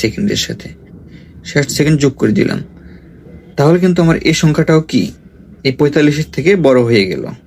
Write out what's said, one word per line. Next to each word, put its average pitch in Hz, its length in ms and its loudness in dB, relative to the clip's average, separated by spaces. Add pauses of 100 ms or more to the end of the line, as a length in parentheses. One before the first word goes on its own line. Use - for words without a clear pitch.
সেকেন্ডের 107 460 -4
সাথে, - 220 -12 (800)
ষাট 143 160 -2 (100)
সেকেন্ড 156 280 2
যোগ 131 160 2
করে 107 180 2
দিলাম। - 220 -2 (960)
তাহলে 160 280 4
কিন্তু 175 200 2
আমার 165 120 2 (120)
এই 160 140 0
সংখ্যাটাও 160 380 2 (100)
কি 104 120 0 (640)
এই 131 120 -2
পঁয়তাল্লিশের 147 560 0
থেকে 156 160 0 (160)
বড় 127 220 4
হয়ে 110 220 2
গেল। 71 140 -6 (220)